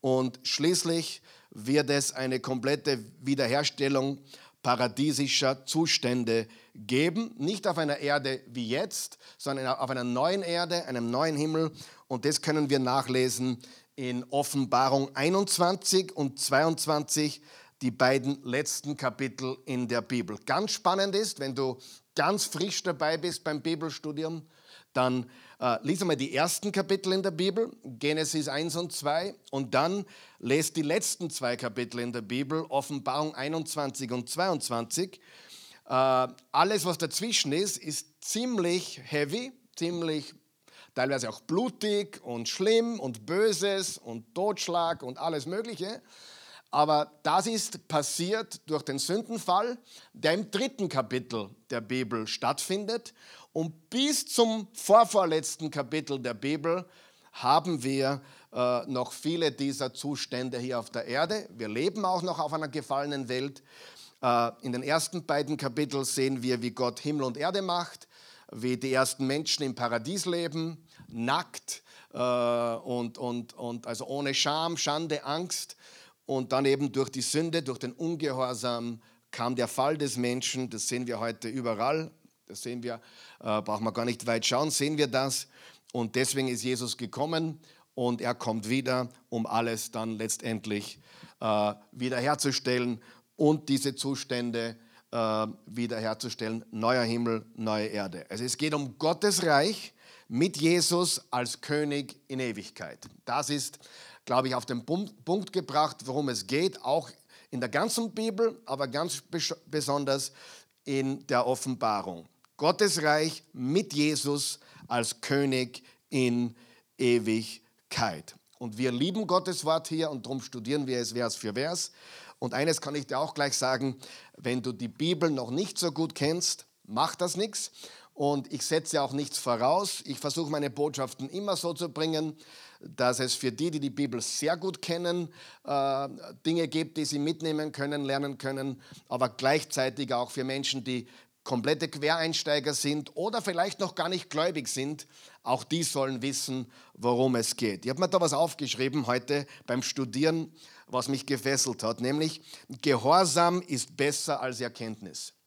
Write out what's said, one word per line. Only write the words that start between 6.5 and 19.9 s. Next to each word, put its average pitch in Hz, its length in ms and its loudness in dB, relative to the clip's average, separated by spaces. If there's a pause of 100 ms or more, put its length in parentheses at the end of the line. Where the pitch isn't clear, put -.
geben. 160 640 0
Nicht 185 300 -2
auf 175 100 2
einer 147 220 0
Erde 143 480 0
wie 120 200 -4
jetzt, 160 520 -4 (180)
sondern 139 300 -4
auf 131 220 0
einer 127 140 -2
neuen 139 380 2
Erde, 170 440 -2
einem 120 260 -2
neuen 151 260 2
Himmel. 156 340 0 (360)
Und 123 180 -2
das 156 160 2
können 151 280 2
wir 139 100 6
nachlesen 127 800 2 (360)
in 123 360 -4
Offenbarung 135 840 4
einundzwanzig 185 1000 2
und 139 220 -2
zweiundzwanzig, 151 1040 2 (400)
die 127 100 0
beiden 135 520 4
letzten 143 540 -2
Kapitel 131 680 -4
in 123 220 -2
der 117 140 0